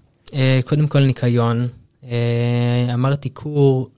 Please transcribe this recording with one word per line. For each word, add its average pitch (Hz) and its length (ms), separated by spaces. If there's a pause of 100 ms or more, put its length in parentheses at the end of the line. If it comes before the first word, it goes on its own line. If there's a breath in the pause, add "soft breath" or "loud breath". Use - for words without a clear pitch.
(340)
אה, 131 320
קודם 151 220
כל 143 120
ניקיון. 120 680 (360)
אה, 127 60 (840)
אמרתי 139 360
קור, 139 680